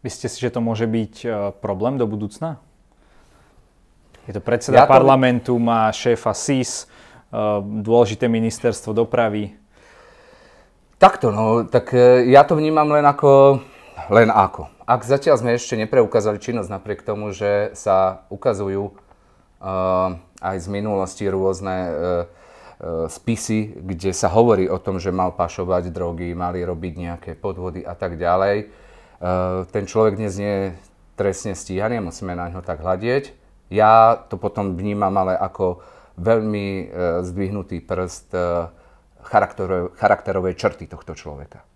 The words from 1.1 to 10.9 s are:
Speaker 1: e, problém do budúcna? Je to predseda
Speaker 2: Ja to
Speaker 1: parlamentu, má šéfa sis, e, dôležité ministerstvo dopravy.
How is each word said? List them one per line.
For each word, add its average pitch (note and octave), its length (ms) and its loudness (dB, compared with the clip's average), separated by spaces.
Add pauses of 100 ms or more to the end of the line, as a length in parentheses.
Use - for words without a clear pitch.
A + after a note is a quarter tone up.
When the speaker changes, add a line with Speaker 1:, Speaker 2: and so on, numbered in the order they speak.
Speaker 1:
e, A#2+ 40 -4 (360)
problém G#2+ 320 -2
do A#2+ 80 0
budúcna? G#2+ 560 -8 (1700)
Je G2+ 80 -10
to - 80 -8
predseda B2+ 400 4
Speaker 2:
Ja - 0 -
to C#3 160 4
Speaker 1:
parlamentu, B2+ 560 4
má A#2 400 2
šéfa A2+ 400 -2
sis, - 480 -4 (480)
e, A#2 40 -8 (440)
dôležité A2+ 480 2
ministerstvo A2+ 640 -2
dopravy. G#2+ 720 -2 (1400)